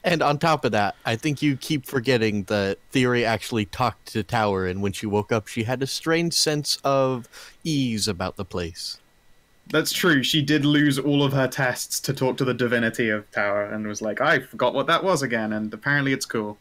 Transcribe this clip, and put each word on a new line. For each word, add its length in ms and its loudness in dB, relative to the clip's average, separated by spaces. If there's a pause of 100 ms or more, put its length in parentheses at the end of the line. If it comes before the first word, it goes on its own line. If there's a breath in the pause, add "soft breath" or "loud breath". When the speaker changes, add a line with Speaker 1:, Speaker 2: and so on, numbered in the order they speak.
Speaker 1:
and 200 2
on 160 2
top 260 2
of 60 2
that, 240 2 (100)
I 100 0
think 280 -4
you 140 4
keep 280 -4
forgetting 600 2
that 340 0 (100)
Theory 340 2
actually 420 0
talked 480 -4
to 100 -2
Tower, 420 0
and 160 -4
when 120 -2
she 120 -8
woke 260 0
up, 160 0
she 160 -4
had 200 -2
a 40 -4
strange 460 -2
sense 500 0
of 440 0 (360 loud breath)
ease 440 0
about 280 -4
the 100 -8
place. 520 -8 (680)
Speaker 2:
That's 260 0
true. 300 4
She 180 2
did 240 2
lose 320 4
all 260 2
of 100 2
her 140 2
tests 520 -4
to 140 -4
talk 240 -2
to 80 0
the 100 0
divinity 540 0
of 220 -4
Tower, 340 -2
and 200 -8
was 160 -8
like, 200 -4
"I 180 2
forgot 340 0
what 140 0
that 160 2
was 180 2
again," 320 -2
and 180 -4
apparently 420 0
it's 120 -4
cool. 360 -6